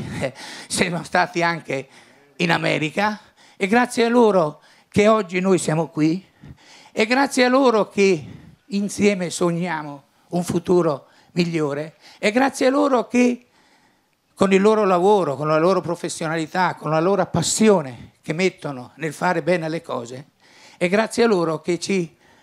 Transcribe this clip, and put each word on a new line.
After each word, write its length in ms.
<laughs> 0
siamo 340
stati 400
anche 460
in 140
America, 720
e 100
grazie 400
a 20
loro 540
che 200
oggi 320
noi 180
siamo 300
qui, 360
e 140
grazie 380
a 40
loro 400
che 360
insieme 600
sogniamo 760
un 160
futuro 640
migliore, 640
e 120
grazie 380
a 20
loro 360
che 420
con 180
il 100
loro 220
lavoro, 520
con 120
la 100
loro 220
professionalità, 920
con 160
la 100
loro 260
passione 840
che 100
mettono 640
nel 160
fare 300
bene 260
le 140
cose, 460
è 100
grazie 360
a 20
loro 340
che 180
ci, 380